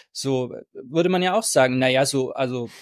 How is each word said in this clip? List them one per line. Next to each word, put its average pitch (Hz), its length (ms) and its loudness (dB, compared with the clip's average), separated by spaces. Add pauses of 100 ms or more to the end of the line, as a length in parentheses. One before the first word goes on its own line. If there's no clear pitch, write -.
(120)
So 127 420 -4 (180)
würde 165 360 -2
man 180 140 2
ja 185 120 0
auch 220 80 0
sagen, 131 360 2
na 131 100 2
ja, 131 180 4
so, 131 260 -2
also 123 360 -4 (140)